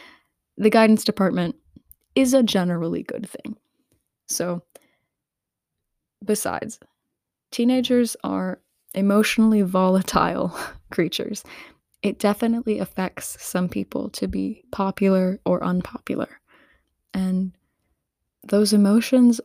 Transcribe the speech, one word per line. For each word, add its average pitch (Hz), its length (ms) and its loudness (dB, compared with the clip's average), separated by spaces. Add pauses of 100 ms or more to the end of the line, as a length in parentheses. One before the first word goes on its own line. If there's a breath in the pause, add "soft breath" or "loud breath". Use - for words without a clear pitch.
(560 loud breath)
the 202 120 2
guidance 220 340 4
department 180 520 -2 (600)
is 262 180 4
a 262 100 6
generally 175 600 -2
good - 260 -10
thing. - 260 -14 (720)
So, 175 360 -6 (1600 soft breath)
besides, - 560 -4 (720)
teenagers 247 720 2
are 185 380 -6 (320)
emotionally 214 680 4
volatile 185 960 0 (180 loud breath)
<laughs> - 180 -20
creatures. - 520 -4 (580 loud breath)
It 202 180 -4
definitely 220 600 0
affects - 640 -8
some 180 280 -4
people 202 420 -6
to - 160 -6
be 190 440 -6
popular 190 720 0
or 180 180 0
unpopular. - 760 -6 (760 soft breath)
And 185 400 -4 (920)
those 208 300 2
emotions 226 720 4